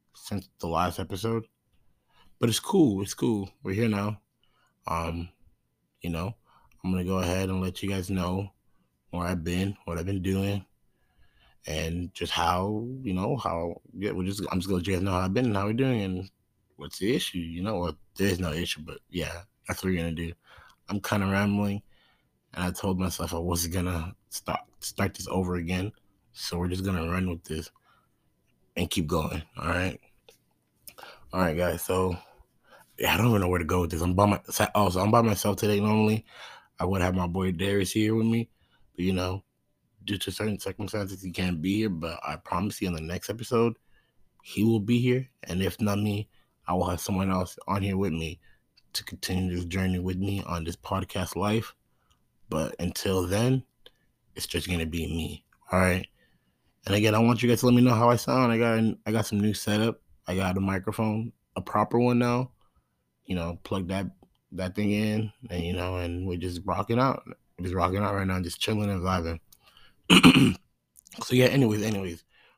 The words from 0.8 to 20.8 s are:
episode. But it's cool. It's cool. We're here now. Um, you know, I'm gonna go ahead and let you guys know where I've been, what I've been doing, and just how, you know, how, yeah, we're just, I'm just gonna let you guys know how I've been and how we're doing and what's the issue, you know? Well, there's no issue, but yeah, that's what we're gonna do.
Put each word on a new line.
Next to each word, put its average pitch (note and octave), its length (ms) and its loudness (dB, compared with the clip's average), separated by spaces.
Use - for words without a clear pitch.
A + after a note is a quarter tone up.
episode. A2 480 -4
But B2 80 2
it's A2 140 2
cool. B2+ 400 4
It's G2+ 120 -6
cool. G#2+ 360 -2
We're F#2+ 100 -2
here A2+ 160 2
now. G#2 320 -2
Um, E2 400 -4
you F2+ 100 -8
know, F2 260 -6
I'm F#2 60 -2
gonna F#2 120 -2
go F#2 140 -2
ahead F#2 320 0
and F#2+ 100 -2
let F#2 240 -4
you G2 60 -2
guys F#2+ 200 -4
know F#2+ 400 -2
where F2 180 -4
I've F2+ 160 -4
been, F#2 400 -2
what E2+ 140 -6
I've E2 80 -4
been G2 160 -4
doing, G2 440 -2
and E2 460 -4
just - 180 -6
how, F#2 540 0
you B2+ 100 -4
know, G2+ 260 0
how, E2+ 440 -4
yeah, G2 140 -2
we're F2+ 120 -4
just, G2 160 -4
I'm F#2 80 0
just F2+ 80 -4
gonna G2 100 0
let F2+ 80 -2
you G2 80 -2
guys F2+ 80 0
know F#2+ 120 0
how F2+ 80 2
I've F#2 120 0
been B2+ 120 2
and G#2+ 120 0
how G2 80 0
we're G#2+ 80 -2
doing B2 280 0
and F#2+ 280 -4
what's D2 240 -12
the G#2+ 160 2
issue, D#3 240 -4
you E2+ 240 -8
know? G#2 160 -4
Well, F2 180 -4
there's F#2+ 240 2
no F2 120 -2
issue, D#2+ 340 -4
but D#2 140 -14
yeah, E2+ 320 -6
that's - 160 -8
what F#2+ 60 0
we're F#2 80 2
gonna E2+ 140 -2
do. E2 200 -6